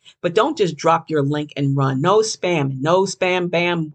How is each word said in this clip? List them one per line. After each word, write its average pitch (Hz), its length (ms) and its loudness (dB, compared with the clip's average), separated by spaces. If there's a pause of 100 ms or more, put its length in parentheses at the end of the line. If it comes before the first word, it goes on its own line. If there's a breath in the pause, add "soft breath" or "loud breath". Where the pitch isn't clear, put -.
(220 soft breath)
But 175 120 -2
don't 254 240 0
just 170 180 0
drop 160 340 0
your 156 120 0
link 147 340 -2
and 139 220 0
run. 135 240 0
No 185 180 4
spam, 160 640 -2
no 170 220 2
spam, 185 460 -2
bam, 170 440 -2